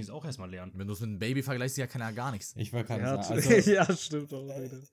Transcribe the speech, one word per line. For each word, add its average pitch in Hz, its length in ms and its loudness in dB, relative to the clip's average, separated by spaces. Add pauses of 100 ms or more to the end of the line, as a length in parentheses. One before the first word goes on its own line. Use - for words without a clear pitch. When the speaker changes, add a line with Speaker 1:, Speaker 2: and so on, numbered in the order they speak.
Speaker 1:
die - 20 -
es 98 80 -8
auch 151 160 -12
erstmal 92 240 -8
lernen. 92 240 -10
Speaker 2:
Wenn 98 140 -6
du's 101 120 -4
mit 113 100 -4
einem 101 100 -6
Baby 127 240 0
vergleichst, 131 340 -2
ja, 127 80 -2
kann 120 160 -6
er 113 100 -4
gar 123 200 -4
nichts. - 240 -8
Speaker 3:
Ich 107 180 -4
wollte 120 140 0
gerade 107 160 -2
Speaker 4:
Ja, 135 180 0
Speaker 3:
sagen, 113 180 0
Speaker 4:
t-, 135 140 8
Speaker 3:
also, 202 160 8
Speaker 4:
<laughs> - 20 8
ja, 185 240 6
stimmt 147 380 -6
auch 135 100 -8
wieder. 135 360 -8 (120)